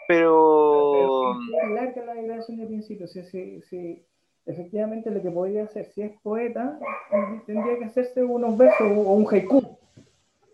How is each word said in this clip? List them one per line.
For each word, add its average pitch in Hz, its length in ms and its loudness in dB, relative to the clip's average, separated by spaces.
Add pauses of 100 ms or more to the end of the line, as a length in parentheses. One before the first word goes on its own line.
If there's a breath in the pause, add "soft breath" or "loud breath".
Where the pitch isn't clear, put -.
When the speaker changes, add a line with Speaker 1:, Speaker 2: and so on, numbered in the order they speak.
Speaker 1:
pero 147 1300 4 (160)
Speaker 2:
Pero - 180 -2
es 214 60 -6
larga 247 320 -6
la 233 80 -12
declaración 226 460 -12
de 220 80 -12
principio, 214 400 -12
sí, 180 160 -16
sí, 190 400 -14
sí. 175 420 -14 (400)
Efectivamente, 214 640 -8
lo 202 120 -6
que 175 100 -6
podría 190 320 -4
hacer, 208 220 -12
si - 180 -12
es 214 80 -10 (100)
poeta, 233 560 -6 (680)
tendría 220 320 -4
que 233 60 -8
hacerse 254 380 -2
unos 240 340 0
versos 262 240 8 (100)
o, 208 100 2
o 196 140 2
un 214 160 6
haiku. 233 460 2 (760)